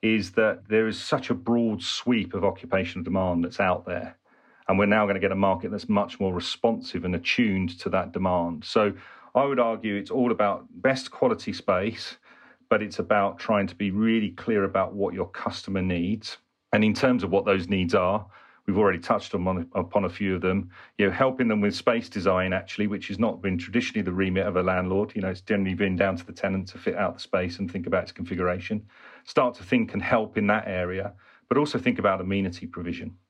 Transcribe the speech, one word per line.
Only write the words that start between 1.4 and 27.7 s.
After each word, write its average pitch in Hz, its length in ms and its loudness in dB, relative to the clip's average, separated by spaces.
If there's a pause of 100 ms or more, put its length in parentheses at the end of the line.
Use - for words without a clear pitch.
sweep 107 520 -2
of 98 120 0
occupational 90 580 -2
demand 87 400 0
that's - 160 -6
out 92 260 0
there. - 320 -8 (500)
And 95 120 2
we're 104 60 6
now 107 200 4
gonna 98 140 0
get 95 120 2
a 98 40 0
market 95 360 0
that's 104 180 -8
much 101 300 0
more 95 140 0
responsive 110 680 -2
and 90 120 0
attuned 95 640 0
to 98 100 -4
that 92 240 0
demand. 87 500 0
So 104 300 2 (400)
I 127 100 6
would 139 160 0
argue 110 360 0
it's 101 160 -6
all 123 200 2
about 104 340 0 (160)
best 131 300 0
quality 117 400 0
space, 98 640 -2 (540)
but 107 120 4
it's 101 180 -8
about 98 380 2
trying 101 300 0
to 90 80 -10
be 101 160 -2
really 110 400 2
clear 104 320 0
about 95 300 0
what 101 200 -2
your 95 160 -4
customer - 520 -6
needs. 92 560 -2 (360)
And 107 100 4
in 107 100 4
terms 127 300 2
of 87 80 -2
what 95 140 2
those 95 220 2
needs 92 260 2
are, 101 320 2 (400)
we've 95 120 0
already 98 200 4
touched 104 380 -2
on, 90 400 -2
upon 95 300 0
a 90 40 -2
few 95 240 -2
of 90 80 -2
them, 92 300 0 (260)
you 101 80 4
know, 95 60 4
helping 131 360 2
them 107 140 2
with 101 140 2
space 117 340 0
design, 92 440 2
actually, 104 340 -4
which 101 220 -6
has 98 100 -6
not 110 220 0
been 92 160 0
traditionally 101 440 -2
the 90 100 -2
remit 95 360 0
of 92 80 -2
a 90 80 2
landlord. 92 520 0
You 104 60 -2
know, 92 80 -2
it's 92 120 -6
generally 95 340 0
been 95 200 0
down 95 220 2
to - 80 -12
the - 80 -16
tenant 95 360 -2
to - 100 -16
fit 90 160 -4
out 98 180 -2
the - 60 -16
space 90 400 -2
and 92 120 -4